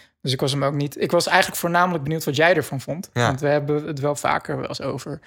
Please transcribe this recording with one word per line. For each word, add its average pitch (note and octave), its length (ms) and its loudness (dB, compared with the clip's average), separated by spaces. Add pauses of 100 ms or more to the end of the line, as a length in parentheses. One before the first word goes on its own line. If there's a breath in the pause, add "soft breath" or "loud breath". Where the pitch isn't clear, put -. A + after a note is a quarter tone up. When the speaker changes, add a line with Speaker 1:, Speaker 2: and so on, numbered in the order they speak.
(220 loud breath)
Speaker 1:
Dus C3 100 -2
ik C3 80 -2
was C#3 120 2
hem C#3 120 0
ook C#3+ 100 0
niet. C#3+ 260 -2
Ik - 100 0
was E3+ 160 4
eigenlijk F#3 340 2
voornamelijk F3 440 2
benieuwd D#3 200 -2
wat C#3+ 120 -2
jij E3 200 6
ervan C#3 240 -2
vond. D3+ 320 -8
Speaker 2:
Ja. A#2+ 140 2
Speaker 1:
Want C3 140 0
we D3 80 0
hebben D3 380 0
het D3+ 140 -6
wel D3 160 0
vaker C#3+ 400 -2
wel B2+ 120 -6
eens B2+ 120 -8
over. C3+ 460 -6